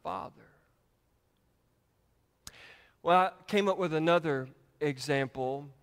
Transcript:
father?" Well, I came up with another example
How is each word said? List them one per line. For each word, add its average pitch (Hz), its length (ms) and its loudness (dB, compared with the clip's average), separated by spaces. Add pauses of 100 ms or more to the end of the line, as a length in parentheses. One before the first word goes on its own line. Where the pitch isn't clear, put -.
father?" - 480 -10 (2500)
Well, 175 180 6
I 185 120 2 (160)
came 202 200 2
up 190 120 0
with 175 140 -2
another 160 540 2 (320)
example 139 920 -4 (140)